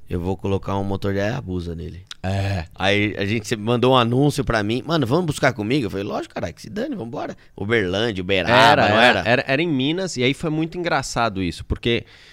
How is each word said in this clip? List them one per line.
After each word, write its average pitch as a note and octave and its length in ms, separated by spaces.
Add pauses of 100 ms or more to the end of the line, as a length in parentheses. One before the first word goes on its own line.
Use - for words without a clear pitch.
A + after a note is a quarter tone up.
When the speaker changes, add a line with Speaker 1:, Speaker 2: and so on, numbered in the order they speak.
Speaker 1:
Eu F2+ 100
vou F#2 180
colocar G2 400
um G2 60
motor G2 300
de G2 60
Hayabusa F#2 560
nele." E2+ 280 (180)
Speaker 2:
É. G2 440 (100)
Speaker 1:
Aí G#2 420
a G2+ 80
gente G#2+ 220
se-, B2 80
mandou A#2+ 380
um C3 40
anúncio B2+ 460
pra A2+ 180
mim, A2 240
"Mano, D3 220
vamos E3 180
buscar C#3+ 280
comigo?" A2+ 340
Eu - 20
falei, G2 160
"Lógico, D4 300
caralho, - 180
que - 80
se - 80
dane, B3 260
vambora." D3+ 400 (220)
Uberlândia, G2+ 640
Uberaba, F#2 320
Speaker 2:
Era, A2+ 360
Speaker 1:
não G#2+ 100
Speaker 2:
era, A#2 220
Speaker 1:
era? G2 80
Speaker 2:
era, B2+ 180
era C3+ 140
em F3 60
Minas, D#3 500
e B2 60
aí C3+ 120
foi E3+ 160
muito D#3+ 260
engraçado B2+ 640
isso, F2 240
porque - 400 (280)